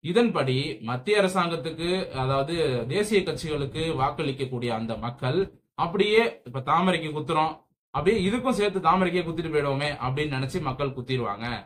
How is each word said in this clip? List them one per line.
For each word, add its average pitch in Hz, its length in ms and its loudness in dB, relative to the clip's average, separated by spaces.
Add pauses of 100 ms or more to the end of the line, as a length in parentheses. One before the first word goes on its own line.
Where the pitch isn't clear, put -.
இதன்படி 160 520 2 (260)
மத்திய 127 400 0
அரசாங்கத்துக்கு, 170 680 0 (260)
அதாவது 135 400 0 (320)
தேசிய 208 340 2
கட்சிகளுக்கு 156 600 -4 (120)
வாக்களிக்கக்கூடிய 131 800 -2
அந்த 113 240 -4
மக்கள் 127 400 -2 (400)
அப்படியே 202 440 2 (240)
இப்ப 127 240 -8
தாமரைக்கு 165 420 2
குத்துறோம், 156 420 0 (400)
அப்படியே 175 280 2
இதுக்கும் 233 360 2
சேர்த்து 202 220 0
தாமரைக்கே 175 440 4
குத்திட்டு 160 300 -4
போயிடுவோமே 143 360 0 (100)
அப்படின்னு 135 380 -2
நினைச்சு 139 240 -2
மக்கள் 135 340 -2
குத்திடுவாங்க. 120 520 -4 (180)